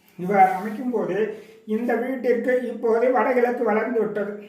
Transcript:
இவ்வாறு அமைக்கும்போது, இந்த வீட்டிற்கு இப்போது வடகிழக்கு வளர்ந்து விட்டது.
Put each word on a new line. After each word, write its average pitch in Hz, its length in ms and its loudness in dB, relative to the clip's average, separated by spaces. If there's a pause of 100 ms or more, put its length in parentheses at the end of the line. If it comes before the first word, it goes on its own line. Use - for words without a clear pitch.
(180)
இவ்வாறு 185 340 4
அமைக்கும்போது, 208 800 -4 (320)
இந்த 233 300 -2
வீட்டிற்கு 247 720 0
இப்போது 233 440 2
வடகிழக்கு 240 520 2
வளர்ந்து 226 360 0
விட்டது. 208 500 -4